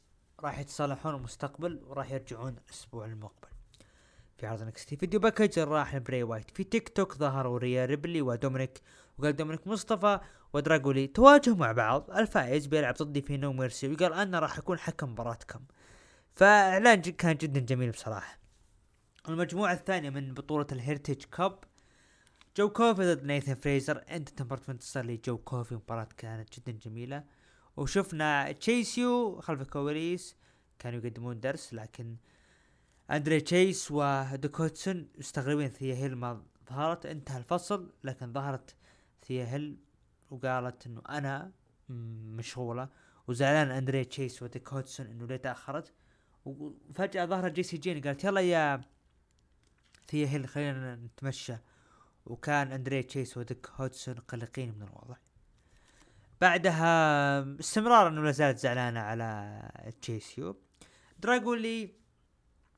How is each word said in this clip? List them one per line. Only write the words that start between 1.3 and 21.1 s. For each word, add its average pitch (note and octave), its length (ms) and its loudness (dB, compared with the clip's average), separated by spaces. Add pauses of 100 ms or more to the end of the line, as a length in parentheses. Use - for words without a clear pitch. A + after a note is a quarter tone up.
وراح C3 280 -10
يرجعون B2+ 460 -8
الأسبوع - 480 -14
المقبل A2 420 -14 (920)
في G#2+ 100 -10
عرض A2 140 -6
إن A2 60 -10
إكس - 180 -14
تي. D3 100 -8
فيديو F#3 240 0
باكج G#3+ 400 4
راح D3 360 0
لبري B2+ 280 -2
وايت. A2+ 280 -6
في F#3+ 120 -6
تيك A3+ 260 -2
توك F#3+ 240 0
ظهروا C3 460 0
ريا B2+ 260 0
ريبلي D3+ 360 -2
ودومينيك، C3 600 -2 (360)
وقال D3 180 2
دومينيك، D#3 320 -4
"مصطفى G3+ 520 2 (340)
ودراغولي C#3+ 540 4
تواجهوا C4+ 480 10
مع C3+ 160 2
بعض، A#2+ 400 2
الفائز D#3 540 2
بيلعب C#3+ 280 2
ضدي D3 280 -2
في C#3+ 160 -4
نو C#3 160 -2
ميرسي." C3 400 -2
وقال، D#3+ 200 2
"أنا F#3 260 0
راح D#3 180 -2
أكون E3+ 220 -4
حكم D3+ 320 -6
مباراتكم." A#2 480 -8 (760)
فإعلان G3+ 680 10
ج-، D#3+ 80 -4
كان E3 260 2
جدًا C#3+ 240 0
جميل B2 320 0
بصراحة. - 480 -10 (920)
المجموعة F3 440 0
الثانية F3 360 -2
من C3+ 240 -6
بطولة D3 380 -2
الهيرتيج C#3 520 -4